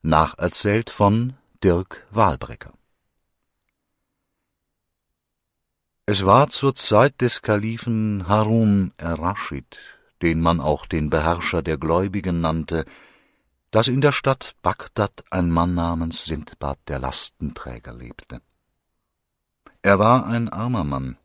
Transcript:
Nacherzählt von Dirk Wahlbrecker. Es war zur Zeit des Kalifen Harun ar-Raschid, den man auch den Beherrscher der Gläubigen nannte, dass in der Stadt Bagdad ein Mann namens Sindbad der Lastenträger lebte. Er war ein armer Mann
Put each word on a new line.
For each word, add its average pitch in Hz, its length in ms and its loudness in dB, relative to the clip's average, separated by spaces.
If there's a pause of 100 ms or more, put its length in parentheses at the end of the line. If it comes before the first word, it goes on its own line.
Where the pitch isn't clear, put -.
Nacherzählt 87 880 0
von 113 440 2 (280)
Dirk 90 480 0
Wahlbrecker. 104 640 -2 (3250)
Es 98 200 0
war 127 240 6
zur 135 240 -2
Zeit 117 460 2
des - 220 0
Kalifen 110 880 -2
Harun 107 680 4
ar-Raschid, 80 800 -6 (420)
den 82 200 2
man 82 200 4
auch 73 260 -2
den 76 240 -2
Beherrscher 82 520 0
der 78 160 -2
Gläubigen 87 600 -2
nannte, 80 440 -2 (840)
dass 117 180 2
in 131 120 0
der 143 120 4
Stadt - 480 -4
Bagdad - 680 -4
ein 90 200 0
Mann 85 240 2
namens 85 500 -4
Sindbad 71 540 -8 (100)
der 69 100 -6
Lastenträger 64 960 -10
lebte. 60 480 -18 (1400)
Er 98 180 4
war 117 280 4
ein 117 220 -2
armer 110 360 -4
Mann 67 400 -6